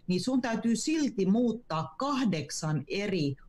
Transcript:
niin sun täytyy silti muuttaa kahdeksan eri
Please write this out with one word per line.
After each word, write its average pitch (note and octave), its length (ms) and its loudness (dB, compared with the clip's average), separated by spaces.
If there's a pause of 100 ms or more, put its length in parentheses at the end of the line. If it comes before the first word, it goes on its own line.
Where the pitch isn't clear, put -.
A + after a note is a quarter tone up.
niin F#3 140 2
sun B3+ 200 0
täytyy A#3 340 0
silti C#4 500 0
muuttaa G#3+ 720 0
kahdeksan E3 920 0
eri F3+ 480 -2 (140)